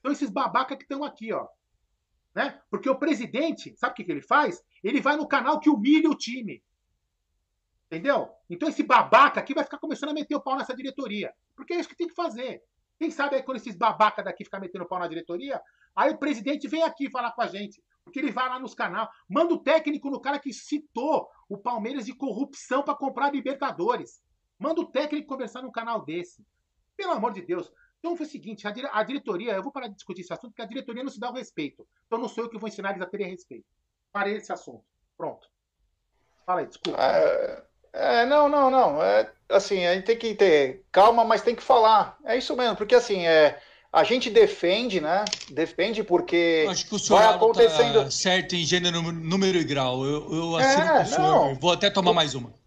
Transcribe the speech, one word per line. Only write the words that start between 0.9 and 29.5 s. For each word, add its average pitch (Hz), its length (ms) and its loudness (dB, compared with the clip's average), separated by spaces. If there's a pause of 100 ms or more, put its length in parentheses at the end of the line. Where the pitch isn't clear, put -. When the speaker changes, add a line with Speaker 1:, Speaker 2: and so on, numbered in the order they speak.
Speaker 1:
aqui, 220 300 -12
ó. 139 120 -8 (880)
Né? 240 240 -4 (120)
Porque 202 180 -4
o 262 100 2
presidente, 247 800 -4
sabe 262 160 -4
o - 40 -16
que 202 80 -14
que 175 80 -6
ele 143 100 -6
faz? 277 400 0 (200)
Ele 233 200 -2
vai 294 140 2
no 302 120 -6
canal 285 320 0
que - 80 2
humilha 294 400 4
o 294 80 2
time. 220 460 -12 (1200)
Entendeu? 202 420 -2 (200)
Então 175 200 -4
esse - 140 -4
babaca 240 580 6
aqui - 120 -8
vai 285 120 0
ficar - 140 -14
começando 302 320 -6
a 294 40 -6
meter 302 220 -6
o - 40 -2
pau 269 160 -4
nessa 254 180 -6
diretoria. 254 580 -8 (240)
Porque 302 180 -10
é 349 60 -2
isso - 80 -6
que - 80 -20
tem 349 120 -6
que - 60 -16
fazer. 247 480 -8 (360)
Quem 320 120 -4
sabe 277 260 -4
aí 262 60 -2
quando 262 140 -8
esses 214 180 -12
babaca 214 480 0
daqui 196 220 -10
ficar 196 160 -12
metendo 185 260 -12
pau 185 120 -8
na 175 100 -6
diretoria, 170 520 -8 (360)
aí 262 160 2
o - 60 -8
presidente 285 500 -6
vem 320 140 -2
aqui 311 280 -4
falar 240 220 -6
com 247 100 -6
a 208 40 -2
gente. 190 360 -12 (220)
Porque - 140 -12
ele 269 120 -2
vai 254 180 -4
lá 254 100 -6
nos 262 160 -12
canais, 214 340 -6 (200)
manda 339 260 2
o - 40 -6
técnico 302 520 0
no 262 100 -8
cara 285 180 -4
que 277 140 -10
citou 294 760 -6 (200)
o 202 100 -10
Palmeiras 240 480 -6
de 262 80 -12
corrupção 262 680 -6
pra 294 120 -4
comprar 277 380 -4
Libertadores. 254 880 -6 (360)
Manda 320 220 -4
o - 60 -6
técnico 294 420 -6
conversar 254 340 -10
num 254 100 -14
canal 226 320 -8
desse. 175 400 -12 (520)
Pelo 370 160 -6
amor 220 200 -4
de 190 100 -12
Deus. 175 280 -8 (280)
Então 339 180 -6
foi 320 100 -8
o - 20 -14
seguinte, 208 380 -16
a 208 40 -8
dire-, 254 220 -10
a 254 100 2
diretoria, 220 500 -6